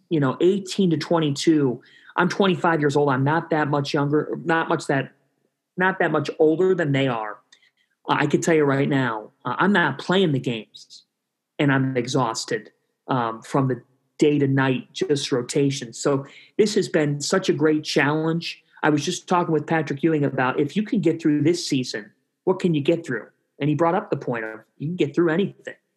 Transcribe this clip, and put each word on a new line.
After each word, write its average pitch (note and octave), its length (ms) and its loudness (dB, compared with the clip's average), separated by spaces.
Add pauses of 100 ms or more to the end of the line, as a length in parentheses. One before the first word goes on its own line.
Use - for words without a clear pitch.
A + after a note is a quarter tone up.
you D#3+ 100 0
know, C3 200 0
eighteen F#3+ 520 2
to D#3 60 2
twenty-two. D3 840 0 (340)
I'm F3 140 2
twenty-five E3+ 500 2
years D3 160 2
old. D3 140 2
I'm C3+ 140 2
not D#3+ 260 0
that D3+ 180 0
much C#3+ 240 -2
younger, D3 540 0
not E3 240 0
much E3 160 -2
that, C#3 280 -2 (640)
not F#3 200 0
that E3 140 0
much D3+ 260 -2
older E3 380 4
than D#3+ 160 -2
they C3+ 160 0
are. A2 320 -6 (680)
Uh, - 120 0
I D3 80 0
can E3 140 0
tell E3+ 120 2
you D3+ 120 4
right C#3 220 2
now, A#2+ 440 -2 (140)
uh, B2 120 -4
I'm F#3+ 160 2
not D3+ 240 2
playing F3+ 340 0
the C3 80 0
games, - 640 -10 (520)
and C#3+ 140 2
I'm C3 260 0
exhausted, A2+ 760 -4 (360)
um, A#2 340 -2
from C3+ 260 0
the B2 140 -2 (380)
day D3 180 4
to C#3 100 2
night, C3+ 460 0
just D3+ 380 -2
rotation. C3+ 600 -2
So C#3 360 -2 (320)
this G#3+ 160 2
has F#3+ 120 2
been D3 320 0
such F#3+ 300 0
a E3+ 40 4
great D3+ 300 2
challenge. D#3 800 0 (220)
I D#3 60 2
was D3 140 2
just - 240 -6
talking F3 240 0
with D3+ 140 0
Patrick D#3 380 -2
Ewing D#3 200 2
about C3+ 360 0
if D3 180 -2
you G#3+ 60 0
can G#3 180 -2
get D#3 180 0
through D3 220 2
this E3+ 240 0
season, B2 460 -4 (320)
what F#3 160 0
can E3+ 160 2
you C#3 60 0
get D#3+ 220 0
through? A#2+ 220 -6 (340)
And C#3+ 80 -2
he D3+ 80 2
brought E3+ 200 2
up - 160 -4
the D3 60 -4
point A#2+ 280 -6
of A2 140 -10 (180)
you D3 120 -6
can F3+ 60 -6
get D3 200 -2
through E3 160 2
anything. E3 420 -4 (240)